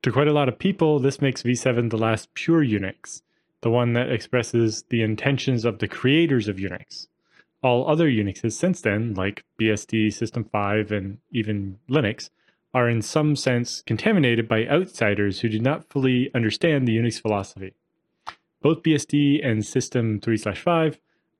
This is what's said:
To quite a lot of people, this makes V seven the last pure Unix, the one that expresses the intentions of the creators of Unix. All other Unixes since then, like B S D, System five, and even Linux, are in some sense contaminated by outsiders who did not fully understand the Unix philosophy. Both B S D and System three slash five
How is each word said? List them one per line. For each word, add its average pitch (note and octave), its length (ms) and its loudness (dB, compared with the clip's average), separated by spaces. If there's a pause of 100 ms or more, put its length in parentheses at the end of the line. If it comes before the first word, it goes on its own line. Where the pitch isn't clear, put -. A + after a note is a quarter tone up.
To B2 100 0
quite C#3+ 160 2
a D3+ 40 2
lot D3 160 2
of A#2+ 100 -6
people, E3 400 2
this C3+ 240 0
makes C#3+ 200 0
V B2 120 0
seven A#2 340 0
the A2+ 80 -2
last A2 380 -2
pure E3 300 2
Unix, G2 580 -4 (400)
the A#2 80 0
one A#2+ 240 2
that B2+ 180 0
expresses A#2 800 0
the A#2 120 0
intentions A#2 600 0
of A2 140 -2
the G2+ 100 -4
creators C#3 580 2
of G2 120 -4
Unix. - 500 -10 (540)
All B2 260 2
other D#3+ 200 2
Unixes G#2+ 440 -2
since F3+ 300 -2
then, G#2+ 320 -2
like F#2+ 300 -4 (120)
B A2 140 2
S G2+ 160 -2
D, A2 240 2
System A2 340 -6
five, G#2 480 -2
and G2 260 -6 (140)
even G2+ 460 -4 (100)
Linux, B2+ 400 -2 (460)
are A#2+ 160 2
in A#2 100 0
some D3+ 360 0
sense A#2+ 500 -2
contaminated A#2+ 600 2
by A2+ 200 2
outsiders G#2 720 0
who A#2 80 0
did G#2+ 140 -2
not D3+ 260 -2
fully C3 460 0
understand B2+ 520 0
the A2+ 120 2
Unix A2+ 200 -2
philosophy. G2 540 -6 (880)
Both D#3+ 220 2
B D#3+ 120 2
S C#3+ 120 -2
D D3 360 2
and A2 220 0
System A2+ 560 -2
three A#2 160 0
slash G#2 240 -4
five D#3+ 400 0 (400)